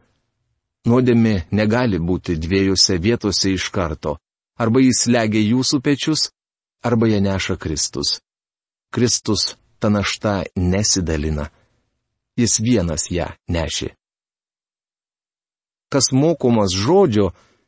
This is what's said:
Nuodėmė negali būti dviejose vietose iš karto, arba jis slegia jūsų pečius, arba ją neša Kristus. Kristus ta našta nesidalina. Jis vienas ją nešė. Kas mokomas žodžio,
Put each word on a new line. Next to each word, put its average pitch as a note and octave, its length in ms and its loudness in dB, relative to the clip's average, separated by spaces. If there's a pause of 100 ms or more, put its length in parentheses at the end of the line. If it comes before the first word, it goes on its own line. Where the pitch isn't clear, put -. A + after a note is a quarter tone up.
(840)
Nuodėmė A#2 640 2
negali G#2+ 480 0
būti E2+ 400 -2
dviejose F#2+ 580 0
vietose G2 560 0
iš F2+ 160 -6
karto, D#2 480 -4 (400)
arba A#2+ 240 2
jis B2+ 240 4
slegia A2 380 2
jūsų B2+ 400 0
pečius, D3 480 -2 (500)
arba A2+ 300 2
ją G#2 100 2
neša F#2+ 400 -2
Kristus. - 600 -6 (680)
Kristus - 680 -2 (200)
ta A2 100 0
našta G2+ 540 -2 (120)
nesidalina. E2 960 -2 (880)
Jis A#2 260 0
vienas F2+ 480 0
ją E2+ 160 -2 (240)
nešė. - 400 -4 (2000)
Kas C3+ 200 0
mokomas C3 600 2
žodžio, G#2 600 2 (360)